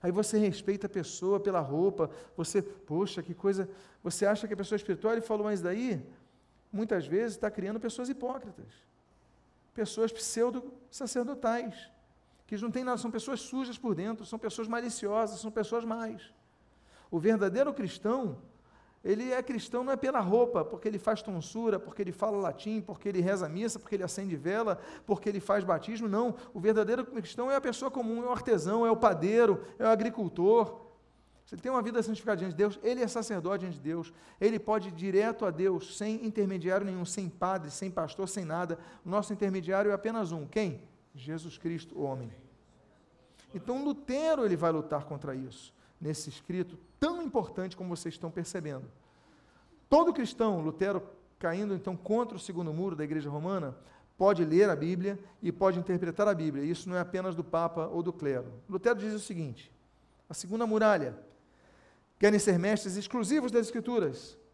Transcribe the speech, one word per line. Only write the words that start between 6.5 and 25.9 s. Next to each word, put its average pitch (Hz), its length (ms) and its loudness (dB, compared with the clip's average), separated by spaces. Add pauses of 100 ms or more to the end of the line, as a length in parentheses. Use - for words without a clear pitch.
muitas 202 360 -2
vezes, 208 320 0
tá 208 120 -2
criando 214 280 -4
pessoas 240 300 -6
hipócritas, 254 580 -8 (1040)
pessoas 226 400 0
pseudo-sacerdotais, 240 1800 -4 (560)
que 214 120 -6
não 226 120 -4
tem 254 140 -2
nada, 247 140 0
são 233 120 -4
pessoas 226 300 -4
sujas 254 380 -6
por 220 160 0
dentro, 214 320 -6
são 226 120 -10
pessoas 226 300 -6
maliciosas, 220 720 -2
são 220 100 -6
pessoas 226 340 -2
más. 226 500 -8 (760)
O 170 80 0
verdadeiro 208 540 4
cristão, 214 640 -2 (680)
ele 220 280 0
é 254 80 0
cristão 247 440 -4
não 269 80 0
é 262 40 0
pela 269 220 0
roupa, 214 460 4
porque 220 240 -4
ele 208 100 -2
faz 214 240 0
tonsura, 208 560 -2
porque - 240 -8
ele 175 80 -4
fala 202 280 -2
latim, 214 420 -2
porque 175 280 -8
ele 185 120 0
reza 185 260 2
a - 20 -6
missa, 214 300 -4
porque - 160 -6
ele 190 80 0
acende 185 320 -4
vela, 185 460 0 (260)
porque 208 220 0
ele 202 100 0
faz 196 240 2
batismo, 214 460 0